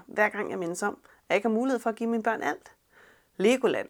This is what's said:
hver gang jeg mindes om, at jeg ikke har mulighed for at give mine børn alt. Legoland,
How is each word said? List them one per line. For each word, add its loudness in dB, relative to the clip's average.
hver 2
gang -6
jeg -4
mindes -4
om, -4
at -18
jeg 4
ikke 2
har 2
mulighed 0
for -2
at -4
give -2
mine 0
børn -2
alt. -6
Legoland, 2